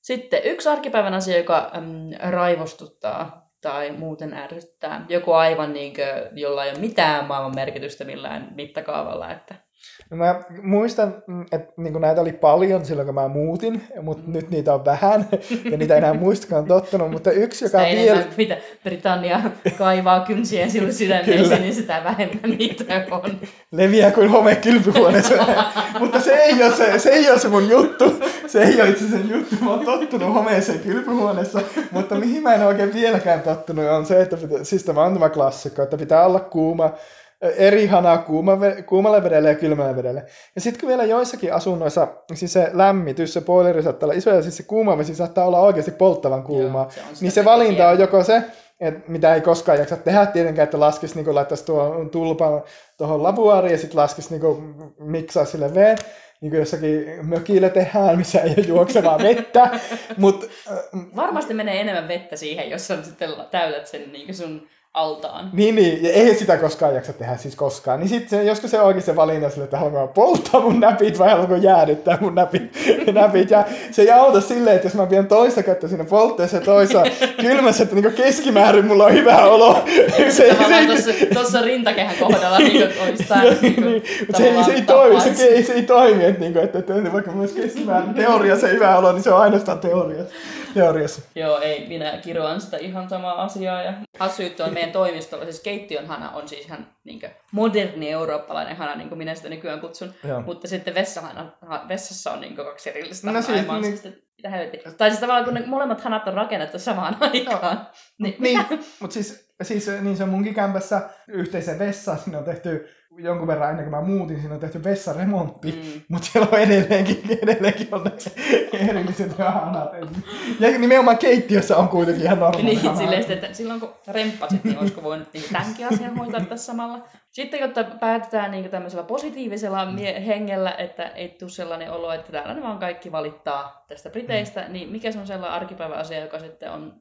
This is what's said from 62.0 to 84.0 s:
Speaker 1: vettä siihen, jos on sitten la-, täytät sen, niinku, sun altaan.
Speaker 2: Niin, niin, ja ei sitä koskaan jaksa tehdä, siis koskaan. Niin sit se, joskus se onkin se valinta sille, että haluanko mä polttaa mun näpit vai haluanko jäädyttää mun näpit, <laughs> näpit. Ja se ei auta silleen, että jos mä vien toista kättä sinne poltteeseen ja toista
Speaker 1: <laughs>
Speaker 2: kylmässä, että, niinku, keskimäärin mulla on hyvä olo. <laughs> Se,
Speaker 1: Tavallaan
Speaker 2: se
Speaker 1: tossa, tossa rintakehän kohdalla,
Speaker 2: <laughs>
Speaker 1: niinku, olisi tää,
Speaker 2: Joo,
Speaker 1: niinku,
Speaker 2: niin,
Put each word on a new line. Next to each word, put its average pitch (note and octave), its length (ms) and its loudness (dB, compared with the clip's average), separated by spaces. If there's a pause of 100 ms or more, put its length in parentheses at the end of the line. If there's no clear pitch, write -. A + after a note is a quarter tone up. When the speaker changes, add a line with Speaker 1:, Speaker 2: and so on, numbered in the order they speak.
Speaker 1:
vettä F3 280 -10
siihen, D3+ 340 -10
jos E3+ 200 -10
on E3 140 -8
sitten D#3+ 340 -12
la-, - 120 -14
täytät D#3 360 -4
sen, C#3+ 260 -18
niinku, C#3+ 200 -18
sun D#3+ 360 -14 (260)
altaan. D#3+ 580 -8
Speaker 2:
Niin, G#3 220 2
niin, E3 280 2
ja E3+ 80 0
ei A3+ 240 6
sitä G3 220 2
koskaan D#3 380 0
jaksa - 180 -6
tehdä, A#2+ 240 -8
siis C3 200 -14
koskaan. C3+ 440 -4
Niin F#3 80 -4
sit A#3 200 -4
se, G#3 160 0
joskus G#3 260 -2
se G#3+ 100 2
onkin F#3+ 220 4
se D#3+ 140 -2
valinta D#3 340 2
sille, C#3+ 140 -8
että C#3 140 -6
haluanko D3 220 -2
mä C3+ 60 -2
polttaa B3+ 540 2
mun A#3 200 2
näpit G#3+ 380 2
vai F#3 120 6
haluanko F3+ 260 2
jäädyttää F3 640 4
mun F3+ 140 -4
näpit, F3 380 -2 (200)
<laughs> B3+ 200 0
näpit. G3 380 4
Ja G#3 140 4 (260)
se G#3+ 120 2
ei G#3+ 80 8
auta A#3+ 300 8
silleen, A#3 360 2
että - 100 0
jos F3 80 -4
mä F#3+ 160 0
vien G3 160 4
toista A3 360 4
kättä F#3 260 -2
sinne E3+ 160 -4
poltteeseen F3+ 560 2
ja E3+ 40 -10
toista G3+ 380 6 (200)
Speaker 1:
<laughs> - 180 -4
Speaker 2:
kylmässä, B3 420 2
että, G3 120 -2
niinku, G#3 220 4
keskimäärin G#3+ 720 4
mulla G#3 200 6
on G3+ 60 8
hyvä A#3+ 320 8
olo. A3 300 8
<laughs> D#4+ 540 4
Se, C4 260 8
Speaker 1:
Tavallaan D#4 480 4
Speaker 2:
se A3+ 100 0
Speaker 1:
tossa, F#3 220 2
tossa A#3+ 260 0
rintakehän G#3+ 600 -2
kohdalla, F#3 420 2
Speaker 2:
<laughs> D4 60 6
Speaker 1:
niinku, G3 340 2
olisi F3+ 220 -4
tää, G3 200 4
Speaker 2:
Joo, - 180 8
Speaker 1:
niinku, A#3+ 180 2
Speaker 2:
niin, A3+ 220 0 (240)